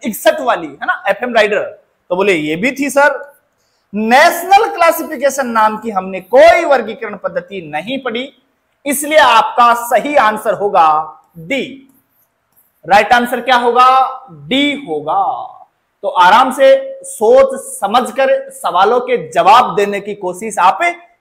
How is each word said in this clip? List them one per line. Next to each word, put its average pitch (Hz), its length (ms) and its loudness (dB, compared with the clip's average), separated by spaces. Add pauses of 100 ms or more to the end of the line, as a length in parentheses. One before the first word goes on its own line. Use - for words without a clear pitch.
इकसठ 294 360 -2
वाली, 202 260 -4
है 143 200 -14
ना, 359 220 -4
एफएम 240 260 -4
Ryder।" 208 280 2 (460)
तो 180 80 -4
बोले, 196 160 0
"ये 156 240 -2
भी 240 160 -2
थी 269 180 -6
सर।" 277 400 0 (640)
National 339 800 2
classification 302 720 -2
नाम 214 300 0
की 226 140 -10
हमने 196 300 -6
कोई 330 440 4
वर्गीकरण 226 520 -4
पद्धति 175 580 -10
नहीं 240 280 -8
पढ़ी, 254 300 -8 (540)
इसलिए 302 320 -2
आपका 240 560 2
सही 262 420 -2
आंसर 214 380 0
होगा 160 680 0 (180)
डी। 165 540 -8 (960)
Right 208 260 4
answer 240 280 0
क्या 247 160 0
होगा? 247 640 2 (100)
डी 269 580 -4
होगा। 151 580 -4 (560)
तो 202 60 -4
आराम 214 440 4
से 269 500 2
सोच 254 580 2
समझकर 269 920 -2
सवालों 196 500 0
के 240 300 -4
जवाब 202 460 4
देने 202 240 -2
की 202 140 -10
कोशिश 190 440 -10
आप 180 200 2 (420)